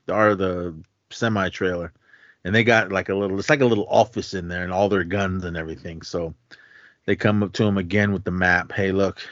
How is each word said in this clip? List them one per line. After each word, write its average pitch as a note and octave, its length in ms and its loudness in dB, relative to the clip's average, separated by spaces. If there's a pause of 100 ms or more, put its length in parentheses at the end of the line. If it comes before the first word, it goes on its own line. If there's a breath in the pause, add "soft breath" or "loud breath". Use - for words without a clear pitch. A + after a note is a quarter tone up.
or G#2 260 4
the F2+ 400 -4 (360)
semi G#2+ 400 0
trailer, F2 420 -4 (520 soft breath)
and G2 100 0
they A2 100 6
got, A2 260 4
like, F#2+ 180 -2
a G2 60 -2
little, G2 240 -2
it's G2 120 0
like D3 100 4
a B2+ 60 4
little G#2+ 220 2
office G#2+ 460 2
in F2 140 -6
there, F2+ 160 -6
and F2+ 80 -6
all G2 160 2
their F#2+ 160 2
guns F#2 400 -2
and E2+ 120 -8
everything. D#2+ 460 -10
So E2 320 -6 (720 loud breath)
they G2+ 100 0
come G#2 260 2
up F#2+ 120 -2
to A2+ 100 2
him G2+ 140 2
again G2+ 340 2
with F#2+ 120 -4
the F#2 80 -4
map. F2+ 400 0
"Hey, F#2+ 200 -2
look, F#2+ 280 0 (120)